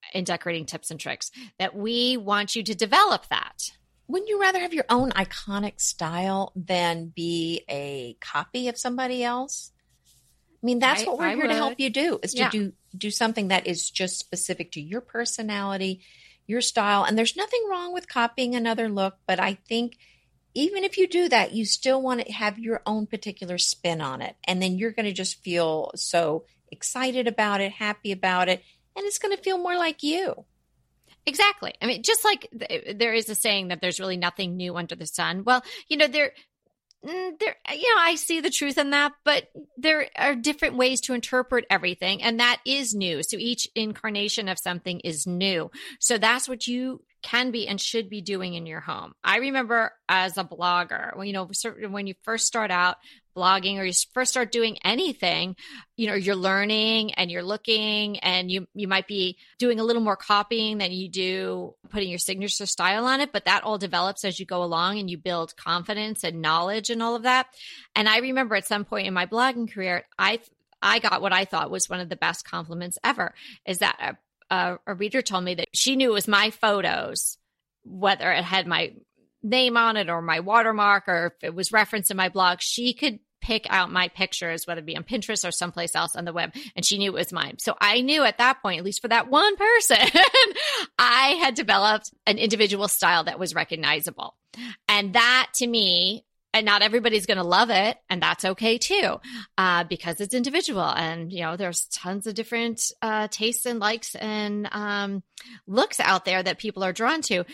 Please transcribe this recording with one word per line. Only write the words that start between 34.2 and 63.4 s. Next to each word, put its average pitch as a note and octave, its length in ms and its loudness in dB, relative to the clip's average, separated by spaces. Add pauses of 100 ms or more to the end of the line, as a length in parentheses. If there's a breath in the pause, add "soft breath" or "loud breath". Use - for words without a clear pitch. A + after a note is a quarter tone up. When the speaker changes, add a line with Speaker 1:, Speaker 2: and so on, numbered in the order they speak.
Speaker 1:
new F3+ 200 -6
under E3+ 200 -8
the D#3+ 100 -14
sun. F3 380 -4
Well, B3 180 4 (240 loud breath)
you D4+ 100 -2
know, D4 120 4
there, C#4+ 240 0 (720 loud breath)
mm, F4 340 -8
there, G#4+ 180 -4 (160)
you A4+ 220 2
know, F#4+ 60 6
I E4 160 4
see E4 240 -2
the C#4+ 100 0
truth C#4+ 280 -2
in C#4+ 120 2
that, C#4+ 220 2 (100)
but - 260 2 (280)
there D4+ 400 2
are C#4+ 180 2
different C#4+ 420 0
ways B3+ 260 2
to B3+ 120 -4
interpret B3 560 0
everything, F3+ 520 0
and A3+ 180 2
that A#3+ 240 4
is B3+ 300 -2
new. F3 280 -2
So G#3 140 -4
each A#3 400 -4
incarnation G#3+ 720 -4
of F3+ 100 -4
something F3+ 420 -6
is D#3 260 -6
new. F3+ 440 0 (300 loud breath)
So A#3+ 180 2
that's A#3 300 2
what B3 180 -6
you B3+ 360 -4 (200)
can B3 280 0
be A3+ 180 -4
and G3 120 -4
should A3+ 280 -4
be G#3 140 -10
doing F#3 320 -6
in E3+ 120 -10
your D#3+ 140 -12
home. C3+ 320 -10 (100)
I G3 160 4
remember A#3+ 540 0 (160)
as F#3 300 2
a F#3 60 -2
blogger, F3 720 -2
well, F#3+ 100 -10
you G3+ 100 -6
know, F#3+ 180 -6
cer-, G#3+ 360 -8
when G3+ 180 -6
you F#3+ 160 -8
first A3+ 240 -2
start G#3+ 240 -2
out F3+ 260 2 (400 loud breath)
blogging F#3+ 420 2
or F#3+ 60 -2
you F#3 60 -2
s-, - 240 2
first B3 160 0
start A#3+ 200 0
doing A3+ 340 0
anything, F#3 720 0 (420 loud breath)
you A3 100 0
know, G#3 80 0
you're G3 200 0
learning G#3+ 800 2
and F3+ 160 -2
you're F3 120 -6
looking, G#3+ 800 -2
and F3+ 300 0
you, F#3 240 -4
you G3+ 140 -4
might F#3+ 180 0
be F#3 300 -2 (220 soft breath)
doing A#3+ 220 2
a A3 40 0
little A#3 180 2
more G#3 140 2
copying G#3+ 640 0
than F3+ 140 -2
you F#3 160 -6
do F#3 680 -4 (160)
putting G3 180 -2
your F3 100 -6
signature G3 460 -4
style F#3+ 400 0
on C4 160 2
it, C#4+ 120 -2
but - 120 -4